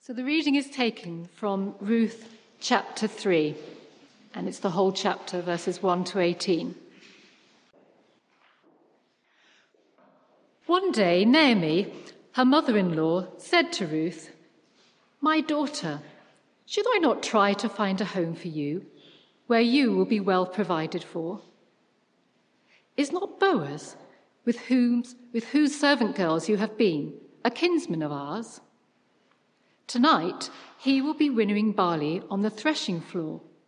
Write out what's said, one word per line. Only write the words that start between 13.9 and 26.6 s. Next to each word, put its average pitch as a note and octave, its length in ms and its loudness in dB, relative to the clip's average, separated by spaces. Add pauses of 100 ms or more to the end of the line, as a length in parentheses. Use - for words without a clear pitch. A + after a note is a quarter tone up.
"My D#4 200 2
daughter, C4+ 600 -4 (640)
should G#4 220 -2
I A#4+ 100 2
not D4 240 2
try G3+ 300 2
to G3+ 160 -4
find F#3+ 320 -2
a G#3+ 40 -2
home E3+ 300 -4
for E3 140 -12
you, D3+ 380 -6 (600)
where A#3 140 4
you A#3+ 320 4
will F#3 140 4
be G#3+ 120 2
well F#3 260 2
provided E3+ 600 -4
for? F3 360 -8 (1600)
Is C#4+ 160 0
not F#4 260 -6
Boaz, D#3 560 0 (500)
with A#3 140 0
whom, A#3+ 460 2 (280)
with A3+ 180 -4
whose C#4+ 280 2
servant C#4 380 2
girls E3 320 0
you G#3+ 80 2
have G#3+ 200 -4